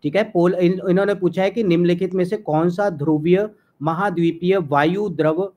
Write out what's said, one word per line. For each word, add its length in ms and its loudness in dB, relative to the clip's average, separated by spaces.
ठीक 120 -2
है, 80 2
पोल-, 320 0
इन-, 340 0
इन्होंने 260 2
पूछा 280 -2
है 80 0
कि 120 -2
निम्नलिखित 500 2
में 120 0
से 120 -6
कौन 320 0
सा 200 -2
ध्रुवीय 600 0
महाद्वीपीय 760 0
वायु 520 0
द्रव 460 -2